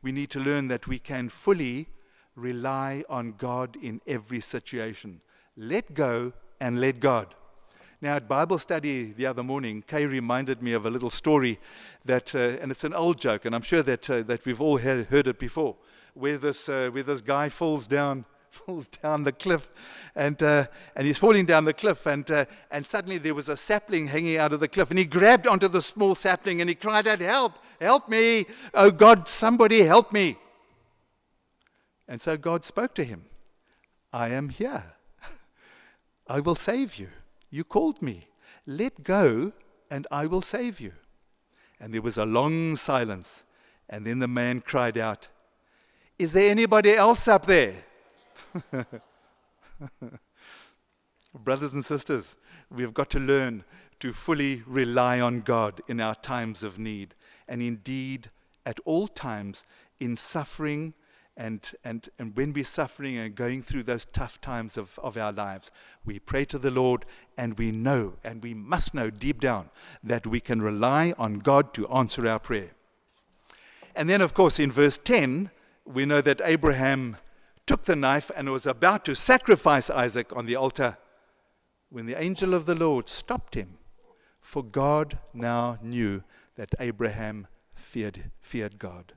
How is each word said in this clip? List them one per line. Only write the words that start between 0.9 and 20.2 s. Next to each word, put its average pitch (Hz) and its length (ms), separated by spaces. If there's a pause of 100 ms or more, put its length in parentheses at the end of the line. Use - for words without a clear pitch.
can 127 280
fully 151 640 (460)
rely 135 760
on 117 240
God 123 420
in 117 320
every 120 320
situation. 110 800 (380)
Let 147 360
go 123 380 (300)
and 123 180
let 127 220
God. 117 340 (640)
Now, 143 180
at 117 100
Bible 160 320
study 143 540
the 120 120
other 127 160
morning, 127 460
Kay 147 180
reminded 127 560
me 120 120
of 107 120
a 113 40
little 120 200
story 127 500 (460)
that, 127 300
uh, 123 260
and 131 100
it's - 120
an 156 100
old 170 260
joke, 110 260
and 117 100
I'm 117 80
sure 165 180
that, 127 260
uh, 123 160
that 117 220
we've 123 160
all 147 160
he-, 127 240
heard 131 260
it 123 120
before, 131 360 (380)
where 143 240
this, 135 320
uh, 131 220
where 131 100
this 135 200
guy 143 280
falls 151 380
down, 139 380 (120)
<laughs> - 140
falls 170 360
down 151 360
the 139 80
cliff, 165 400 (440)
and, 147 280